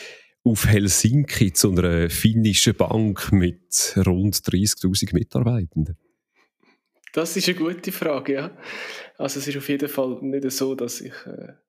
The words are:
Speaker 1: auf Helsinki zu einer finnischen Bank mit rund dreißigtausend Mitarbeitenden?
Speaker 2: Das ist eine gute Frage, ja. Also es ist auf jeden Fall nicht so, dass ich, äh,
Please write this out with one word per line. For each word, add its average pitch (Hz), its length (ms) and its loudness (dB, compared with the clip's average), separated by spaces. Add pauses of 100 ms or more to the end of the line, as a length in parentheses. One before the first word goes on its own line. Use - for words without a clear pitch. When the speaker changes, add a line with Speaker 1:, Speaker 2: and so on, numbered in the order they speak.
(420)
Speaker 1:
auf 113 240 2
Helsinki 107 840 4
zu - 180 4
einer 85 400 2
finnischen 110 640 4
Bank 107 560 0
mit - 640 0 (100)
rund 95 400 2
dreißigtausend 95 680 0
Mitarbeitenden? 85 840 -2 (1160)
Speaker 2:
Das 165 240 -4
ist 185 120 -2
eine 175 100 0
gute 175 340 -4
Frage, 143 420 -2
ja. 147 160 -6 (680)
Also - 220 -6
es 135 80 -8
ist 143 100 -6
auf 135 120 -8
jeden 143 200 -2
Fall 127 320 -4
nicht 135 300 -4
so, 135 240 -2
dass 120 260 -8
ich, - 140 -14 (100)
äh, - 280 -16 (160)